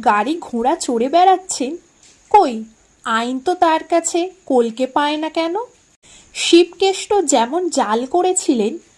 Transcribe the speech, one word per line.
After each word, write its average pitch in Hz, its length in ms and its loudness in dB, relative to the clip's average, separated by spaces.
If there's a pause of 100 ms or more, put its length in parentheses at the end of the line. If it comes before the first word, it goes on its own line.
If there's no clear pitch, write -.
গাড়ি 226 360 0
ঘোড়া 247 340 -2
চড়ে 247 340 -2
বেড়াচ্ছেন, 349 680 0 (520)
কই, 262 340 4 (400)
আইন 240 360 -2
তো 359 140 -2
তার 320 300 2
কাছে 339 480 -2 (140)
কলকে 240 420 0
পায় 294 300 -2
না 311 120 -4
কেন? 330 260 -4 (760)
শিবকেষ্ট 370 800 2 (100)
যেমন 285 460 0
জাল 233 360 -2
করেছিলেন, 330 720 -2 (200)